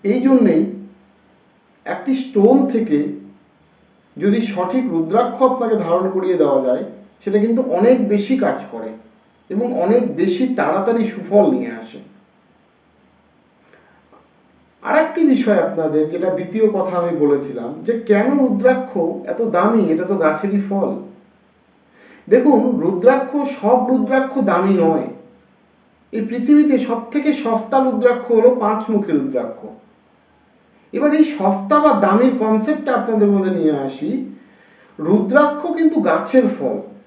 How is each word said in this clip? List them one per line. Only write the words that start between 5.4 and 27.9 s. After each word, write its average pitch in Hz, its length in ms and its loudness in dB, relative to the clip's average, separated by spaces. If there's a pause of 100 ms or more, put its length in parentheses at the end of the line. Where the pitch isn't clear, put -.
আপনাকে 220 240 0 (100)
ধারণ 180 200 0 (100)
করিয়ে 180 260 0
দেওয়া 139 240 2
যায়, 127 180 0 (380)
সেটা 202 180 -2
কিন্তু 233 220 2 (160)
অনেক 240 200 4 (160)
বেশি - 200 0 (100)
কাজ - 160 -2 (120)
করে 110 180 -10 (600)
এবং 226 180 -2 (180)
অনেক 226 180 2 (120)
বেশি 196 280 0 (160)
তাড়াতাড়ি 208 440 0 (100)
সুফল 190 380 2
নিয়ে 123 200 -4 (100)
আসে। - 180 -18 (3000)
আর 254 80 0 (100)
একটি 330 160 -4 (120)
বিষয় 202 340 2
আপনাদের, 156 440 -2
যেটা 175 260 -2
দ্বিতীয় 214 280 -2 (100)
কথা 180 260 -2
আমি 170 120 -2 (100)
বলেছিলাম, 127 460 -2 (160)
যে 233 80 -2 (160)
কেন 214 180 2 (160)
রুদ্রাক্ষ 254 480 0 (400)
এত - 80 -6 (160)
দামি, 208 280 2 (100)
এটা 175 180 -2
তো 190 120 0
গাছেরই 196 460 -2
ফল। 196 200 -2 (1400)
দেখুন, 247 320 4 (240)
রুদ্রাক্ষ, 233 480 2 (280)
সব 240 200 2 (120)
রুদ্রাক্ষ 262 420 0 (180)
দামি 190 220 0 (100)
নয়। 160 240 0 (1080)
এই 220 160 -4
পৃথিবীতে 277 460 2 (120)
সব 226 120 -2 (140)
থেকে 294 160 0 (140)
সস্তা 226 360 -2
রুদ্রাক্ষ 240 460 2 (120)